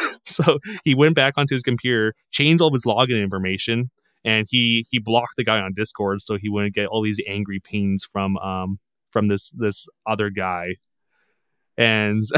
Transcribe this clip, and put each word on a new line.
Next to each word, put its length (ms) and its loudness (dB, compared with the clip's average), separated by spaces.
<laughs> 180 -10
so 360 2
he 100 4
went 220 6
back 200 4
onto 200 0
his 80 -4
computer, 500 0
changed 320 4
all 60 6
of 60 0
his 100 0
login 360 2
information, 680 -2
and 240 0
he, 420 2
he 80 -2
blocked 380 0
the 80 -2
guy 160 2
on 140 -4
Discord 460 -4
so 200 -4
he 80 -6
wouldn't 260 -2
get 120 -2
all 160 -2
these 240 -2
angry 340 -6
pings 440 -2
from, 340 -4
um, 400 -6
from 160 2
this, 240 0
this 340 -2
other 220 -2
guy. 460 -6
And, 460 2